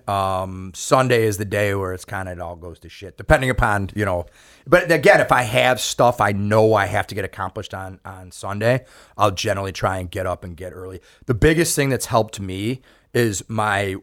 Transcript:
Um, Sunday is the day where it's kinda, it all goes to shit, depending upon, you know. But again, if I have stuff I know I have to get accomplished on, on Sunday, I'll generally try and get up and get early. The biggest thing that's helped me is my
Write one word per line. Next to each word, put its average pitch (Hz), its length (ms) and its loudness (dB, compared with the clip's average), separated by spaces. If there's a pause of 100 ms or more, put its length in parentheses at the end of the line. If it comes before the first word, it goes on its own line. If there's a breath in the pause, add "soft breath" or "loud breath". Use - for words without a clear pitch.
Um, 95 640 -2
Sunday 127 500 0
is 107 140 -2
the 104 80 -6
day 101 300 -2
where 92 180 -4
it's 92 100 -12
kinda, 95 280 -10
it 87 100 -14
all 87 140 -10
goes 85 240 -16
to 82 100 -20
shit, - 260 -18
depending 131 360 2
upon, 101 420 0
you 104 120 0
know. 90 200 -2 (400 soft breath)
But 170 260 2
again, 160 300 6
if 127 100 0
I 127 120 4
have 123 360 2
stuff - 400 2
I 104 120 2
know 107 420 4
I 98 140 2
have 98 200 -2
to 101 80 -12
get 101 100 -6
accomplished 95 500 -10
on, 95 280 -12
on 92 280 -16
Sunday, 110 540 0 (340 soft breath)
I'll 104 100 6
generally 98 420 -2
try 95 280 -2
and 90 100 -8
get 92 160 -6
up 90 180 -4
and 90 140 -12
get 90 160 -12
early. 92 260 -14 (280 soft breath)
The 123 80 0
biggest 160 400 2
thing 139 140 0
that's 123 180 -2
helped 113 320 0
me 98 420 -6 (320 soft breath)
is 113 340 0
my 101 560 0